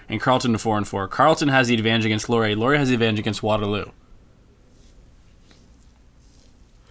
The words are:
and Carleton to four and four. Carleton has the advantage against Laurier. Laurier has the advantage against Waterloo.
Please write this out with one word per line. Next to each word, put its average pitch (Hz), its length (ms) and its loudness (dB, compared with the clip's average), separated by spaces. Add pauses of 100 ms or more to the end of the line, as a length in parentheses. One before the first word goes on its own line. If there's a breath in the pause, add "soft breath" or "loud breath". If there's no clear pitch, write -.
and 110 120 -6
Carleton 127 320 2
to 104 60 0
four 110 200 -2
and 101 80 -4
four. 98 220 -6
Carleton 151 400 2
has 131 200 2
the 123 60 2
advantage 113 320 0
against 107 220 -2
Laurier. 113 280 0
Laurier 131 220 2
has 135 100 0
the 127 60 2
advantage 110 240 0
against 104 240 -4
Waterloo. 104 440 -2 (3000 loud breath)